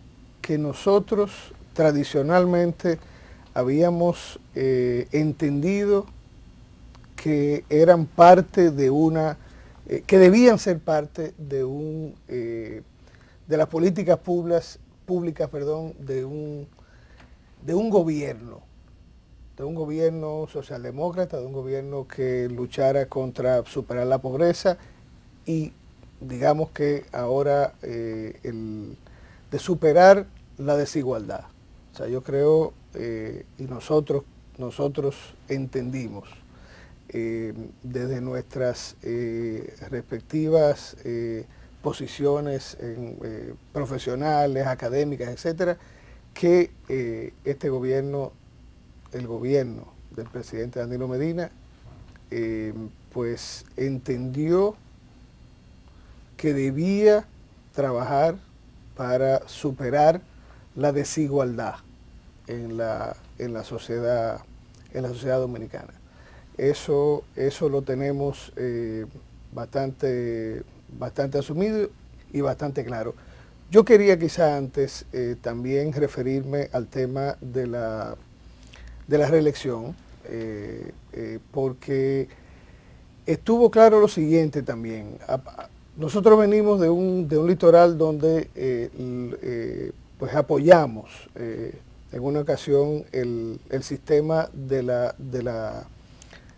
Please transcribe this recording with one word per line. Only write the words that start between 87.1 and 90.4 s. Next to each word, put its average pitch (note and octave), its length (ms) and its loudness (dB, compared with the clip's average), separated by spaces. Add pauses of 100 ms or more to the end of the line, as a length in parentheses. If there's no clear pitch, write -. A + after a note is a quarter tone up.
de D3+ 120 2
un E3 100 4
litoral E3+ 500 8
donde, D#3 560 2
eh, B2 420 -4
l-, B2 460 -8
eh, A#2+ 500 -8 (260)
pues A#2+ 160 -6
apoyamos, D3 1000 4